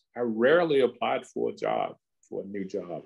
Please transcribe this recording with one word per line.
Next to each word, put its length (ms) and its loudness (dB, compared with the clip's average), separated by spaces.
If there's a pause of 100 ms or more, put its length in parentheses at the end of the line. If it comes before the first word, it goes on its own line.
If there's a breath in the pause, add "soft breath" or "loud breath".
(160)
I 40 -8
rarely 600 4
applied 460 0
for 240 -2
a 40 -12
job, 420 -2 (260)
for 200 -8
a 40 -10
new 180 -6
job. 420 -8